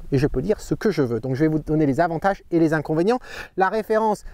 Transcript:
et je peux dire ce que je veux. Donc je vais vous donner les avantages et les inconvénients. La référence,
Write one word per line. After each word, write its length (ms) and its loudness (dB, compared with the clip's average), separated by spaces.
et 60 2
je 80 4
peux 160 -2
dire 180 -2
ce 140 -4
que 160 0
je 120 0
veux. 160 0
Donc 160 -4
je 60 -4
vais 80 4
vous 100 0
donner 280 0
les 140 2
avantages 500 0
et 80 2
les 160 4
inconvénients. 440 0
La 140 2
référence, 640 0